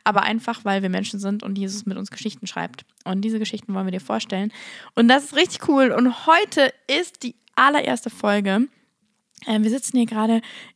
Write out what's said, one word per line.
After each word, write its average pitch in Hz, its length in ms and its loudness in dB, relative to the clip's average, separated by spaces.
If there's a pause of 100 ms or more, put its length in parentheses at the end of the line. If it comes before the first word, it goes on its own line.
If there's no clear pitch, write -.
aber 202 200 4
einfach, 226 420 -2
weil 196 160 0
wir 190 80 -2
Menschen 196 320 -4
sind 202 220 -4
und 196 160 -6
Jesus 196 260 -6
mit 190 140 -6
uns 202 120 -10
Geschichten - 360 -10
schreibt. - 400 -8 (180)
Und 185 160 -4
diese 220 180 -2
Geschichten 214 360 -6
wollen 190 120 -4
wir 185 60 -4
dir 185 80 -4
vorstellen. 214 500 -4 (440)
Und 233 140 6
das 277 160 6
ist 285 120 -6
richtig - 320 0
cool. 269 220 6
Und 240 360 0
heute 320 460 4 (160)
ist - 340 -4
die 240 140 -10 (180)
allererste 262 560 2
Folge. 208 580 0 (800)
Ähm, 214 160 0
wir 214 80 2
sitzen 262 280 -2
hier 233 80 4
gerade 226 340 2 (360)